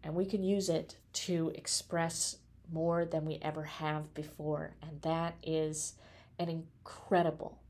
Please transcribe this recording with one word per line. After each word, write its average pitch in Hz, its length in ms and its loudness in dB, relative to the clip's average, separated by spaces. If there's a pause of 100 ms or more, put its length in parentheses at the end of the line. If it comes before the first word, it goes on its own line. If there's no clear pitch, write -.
and 156 120 -4
we 185 100 4
can 196 160 0
use 190 280 4
it 160 260 0 (160)
to 165 440 2
express - 800 0 (340)
more 170 320 4
than 160 220 0
we 156 160 -2
ever 156 220 -2
have 151 500 -4
before, 151 720 -4
and 151 180 -12
that 165 400 0
is 156 520 -2 (440)
an 170 120 -2
incredible - 1080 0 (120)